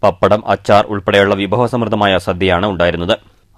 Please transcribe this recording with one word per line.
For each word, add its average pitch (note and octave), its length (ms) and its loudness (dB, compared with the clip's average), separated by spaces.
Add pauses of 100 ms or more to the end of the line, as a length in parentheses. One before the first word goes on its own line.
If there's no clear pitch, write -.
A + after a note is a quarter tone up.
പപ്പടം, G2+ 440 2
അച്ചാർ G2+ 380 2
ഉൾപ്പെടെയുള്ള G2+ 500 0
വിഭവസമൃദ്ധമായ G#2 840 0
സദ്യയാണ് F2+ 480 -2
ഉണ്ടായിരുന്നത്. F2 520 -2 (400)